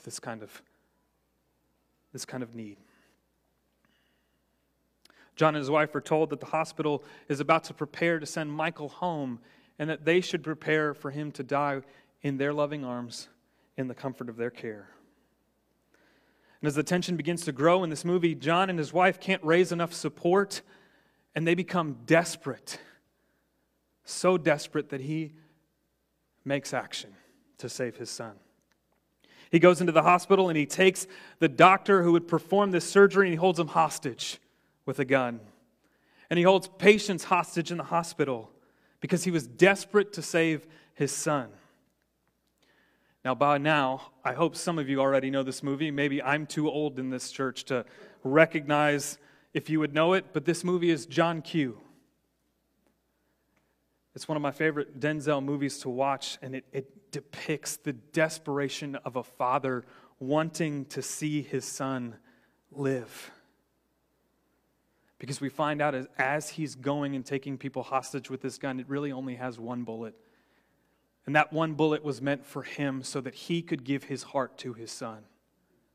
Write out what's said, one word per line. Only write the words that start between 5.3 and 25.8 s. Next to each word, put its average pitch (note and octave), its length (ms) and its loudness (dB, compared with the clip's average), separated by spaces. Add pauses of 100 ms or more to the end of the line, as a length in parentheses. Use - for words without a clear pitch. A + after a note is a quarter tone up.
John D#3 220 2
and D3 60 -4
his C3 80 -4
wife D3+ 260 2
are C#3 40 -6
told D#3 300 0
that C#3 100 -8
the - 60 -14
hospital D#3 560 -4 (260)
is C#3+ 120 -2
about D#3+ 240 2
to - 100 -14
prepare E3 460 -2
to D3+ 60 -12
send D3+ 260 -6
Michael D#3 380 -6
home C#3+ 500 -6 (400)
and D3+ 100 -4
that D3+ 140 -6
they E3+ 160 4
should E3+ 240 -4
prepare D#3 500 -2
for C#3+ 160 -10
him D3 220 -8
to - 100 -8
die C#3 400 -2 (400)
in C#3+ 140 -2
their C#3+ 160 -2
loving D3 320 -2
arms A#2+ 440 -10 (480)
in C3 120 -4
the A#2+ 60 -10
comfort B2+ 340 -8
of A2+ 80 -12
their A#2 140 -4
care. G#2+ 400 -12 (1700)
And D3+ 80 -2
as C#3+ 60 0
the D3+ 80 2
tension F3+ 340 -2
begins E3 280 -4
to D#3 80 -4
grow E3 320 4
in E3 60 -4
this D3 140 -8
movie, E3+ 300 2
John E3+ 360 2
and F3 80 -2
his C#3+ 140 -4
wife F3+ 280 4
can't F#3 240 -2
raise F3 280 4
enough E3+ 200 -2
support, F#3 680 0 (720)
and D#3+ 120 -2
they E3+ 80 4
become F3 520 -2
desperate. - 720 0 (1300)
So F3+ 340 2
desperate D3+ 520 0
that C#3 100 -6
he D#3 340 -6 (1120)